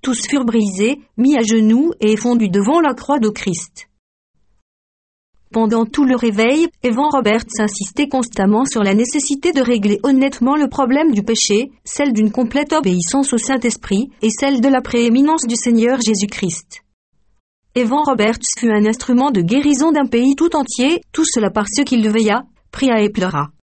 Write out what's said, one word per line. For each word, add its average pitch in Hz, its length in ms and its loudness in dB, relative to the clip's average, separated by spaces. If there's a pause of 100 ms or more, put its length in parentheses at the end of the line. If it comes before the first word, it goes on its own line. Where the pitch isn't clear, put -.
Tous 254 260 -4
furent 269 180 0
brisés, 226 560 0 (160)
mis 269 180 2
à 233 60 2
genoux 226 580 2
et 214 160 2
fondus 226 340 0
devant 202 300 2
la 294 140 0
croix 277 260 -2
de 214 100 0
Christ. - 580 -8 (1600)
Pendant 226 340 2
tout 277 200 0
le 254 100 4
réveil, 240 520 2 (160)
Evan 254 260 0
Roberts 226 380 0 (100)
insistait 214 500 -4
constamment 240 580 0
sur 233 180 -2
la 196 100 0
nécessité 277 580 -2
de 269 100 0
régler 208 420 0
honnêtement 269 520 2
le 294 140 0
problème 277 420 2
du 202 120 0
péché, 226 480 0 (120)
celle 285 300 -2
d'une 214 180 2
complète 262 400 -2
obéissance 262 640 0
au 233 60 0
Saint-Esprit, 233 720 -2 (100)
et 220 80 2
celle 269 320 0
de 254 60 2
la 262 140 2
prééminence 254 680 2
du 233 80 -2
Seigneur 233 500 2
Jésus-Christ. 202 800 -4 (880)
Evan 247 300 0
Roberts 226 340 0 (220)
fut 233 100 0
un 208 160 2
instrument 254 460 0
de 202 100 0
guérison 285 500 2
d'un 285 140 2
pays 254 300 2
tout 339 200 0
entier, 285 460 0 (100)
tout 320 140 0
cela 214 240 0
parce 208 340 -2
qu'il 233 240 0
veilla, 214 360 0 (280)
pria 233 300 2
et 208 80 2
pleura. 180 400 -4 (140)